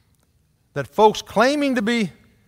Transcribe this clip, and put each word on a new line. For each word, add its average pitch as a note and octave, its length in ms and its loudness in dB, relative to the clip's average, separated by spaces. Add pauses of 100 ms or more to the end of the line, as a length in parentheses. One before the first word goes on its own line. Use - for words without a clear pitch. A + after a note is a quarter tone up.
(720)
that C#3 140 -8
folks G#3+ 340 2
claiming C4+ 540 0
to A#3+ 80 -2
be A3 280 -2 (360)